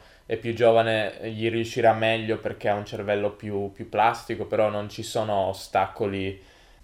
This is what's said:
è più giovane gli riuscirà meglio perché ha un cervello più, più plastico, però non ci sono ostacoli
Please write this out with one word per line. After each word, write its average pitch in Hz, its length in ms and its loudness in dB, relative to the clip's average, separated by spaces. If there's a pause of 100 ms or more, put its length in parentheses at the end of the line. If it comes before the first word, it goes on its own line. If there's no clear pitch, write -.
(260)
è 113 100 -4
più 117 160 -6
giovane 113 800 2
gli 110 180 -2
riuscirà 113 460 4
meglio 110 420 0
perché 113 320 -6
ha 101 60 2
un 104 100 -4
cervello 104 460 -2
più, 101 420 -6
più - 160 -12
plastico, 110 560 0
però 107 240 2
non 104 220 -4
ci 113 120 -12
sono 107 440 0
ostacoli 98 960 -2 (420)